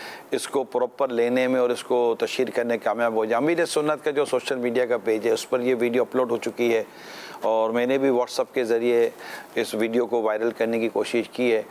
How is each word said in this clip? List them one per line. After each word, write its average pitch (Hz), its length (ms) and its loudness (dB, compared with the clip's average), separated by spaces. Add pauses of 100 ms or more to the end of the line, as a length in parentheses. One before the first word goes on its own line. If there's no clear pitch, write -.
(300)
اس - 180 -2
کو 135 160 -2
پراپر 123 440 -2
لینے 123 380 2
میں 127 140 2
اور 123 100 4
اس 117 140 -4
کو 120 340 2
تشہیر 113 320 0
کرنے 120 180 -2
میں 117 160 -2
کامیاب 113 300 0
ہو 110 100 2
جائیں۔ 117 200 0
امیر 165 200 2
سنت 151 400 -2
کا 156 60 0
جو 143 140 0
سوشل - 320 -2
میڈیا 123 300 0
کا 120 120 0
پیج 110 280 -2
ہے، 113 60 4
اس - 180 -2
پر 127 100 0
یہ 127 180 2
ویڈیو 120 240 2
اپلوڈ 127 280 0
ہو 120 60 2
چکی 117 400 0
ہے 107 80 0 (560)
اور 110 300 2
میں 120 160 0
نے 135 120 2
بھی 139 100 2
WhatsApp 123 460 0
کے 127 100 0
ذریعے 117 460 2 (440)
اس 117 200 -4
ویڈیو 113 320 0
کو 117 160 0
وائرل 107 280 0
کرنے 113 300 -2
کی 113 80 0
کوشش 107 440 -2
کی 120 220 2
ہے 107 160 2